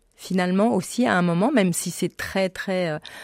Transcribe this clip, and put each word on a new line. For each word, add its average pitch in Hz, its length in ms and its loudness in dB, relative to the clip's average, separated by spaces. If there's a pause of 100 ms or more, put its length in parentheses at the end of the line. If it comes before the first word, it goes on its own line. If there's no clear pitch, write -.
(200)
finalement 185 540 2
aussi, 220 320 0
à 214 100 4
un 180 60 4
moment, 175 300 2
même 190 220 2
si - 180 -6
c'est - 260 -6
très, 190 320 -2
très, 185 400 -4
euh, 151 80 -4 (260)